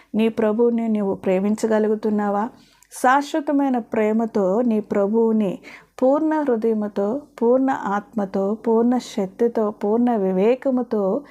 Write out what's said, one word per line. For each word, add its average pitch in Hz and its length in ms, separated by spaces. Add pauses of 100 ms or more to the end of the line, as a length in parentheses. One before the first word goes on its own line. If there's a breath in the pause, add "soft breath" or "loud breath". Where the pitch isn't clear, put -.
(140 loud breath)
నీ 220 140
ప్రభువుని 226 600
నీవు 208 260
ప్రేమించగలుగుతున్నావా? 208 1300 (540 soft breath)
శాశ్వతమైన 277 760
ప్రేమతో 220 800
నీ 220 200
ప్రభువుని 214 800 (440 loud breath)
పూర్ణ 302 380
హృదయముతో, 220 840 (200)
పూర్ణ 262 280
ఆత్మతో, 202 840
పూర్ణ 233 440
శక్తితో, 226 720
పూర్ణ 233 460
వివేకముతో 220 1160